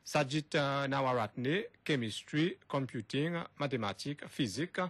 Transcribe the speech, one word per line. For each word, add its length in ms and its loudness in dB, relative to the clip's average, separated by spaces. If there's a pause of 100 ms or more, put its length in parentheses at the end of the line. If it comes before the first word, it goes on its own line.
Sajit, 520 0
euh, 320 2
Nawaratne, 760 2 (200)
chemistry, 760 0 (100)
computing, 680 -2 (260)
mathématiques, 680 -2
physique. 520 -2 (100)